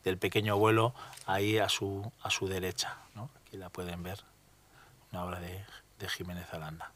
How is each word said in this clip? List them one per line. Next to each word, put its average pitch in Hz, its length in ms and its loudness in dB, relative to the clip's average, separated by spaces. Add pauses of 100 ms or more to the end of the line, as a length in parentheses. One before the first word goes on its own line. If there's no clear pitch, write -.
del 92 140 0
pequeño 104 360 2
abuelo 110 400 8 (320)
ahí 101 320 4
a 101 120 4
su, 98 420 -2 (100)
a 107 80 -4
su - 200 2
derecha, 92 480 -2 (180)
¿no? 110 140 -8 (160)
Aquí - 100 -16
la 92 140 -10
pueden 90 340 -6
ver, 92 160 -6 (920)
una 90 100 -4
obra 90 160 -4
de, 90 240 -8 (360)
de - 100 -8
Jiménez 90 440 -6
Aranda. 80 420 -8